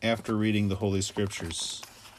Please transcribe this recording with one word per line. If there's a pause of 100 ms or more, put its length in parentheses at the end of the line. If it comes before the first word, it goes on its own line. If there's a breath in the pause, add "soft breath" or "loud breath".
after
reading
the
Holy
Scriptures. (380 loud breath)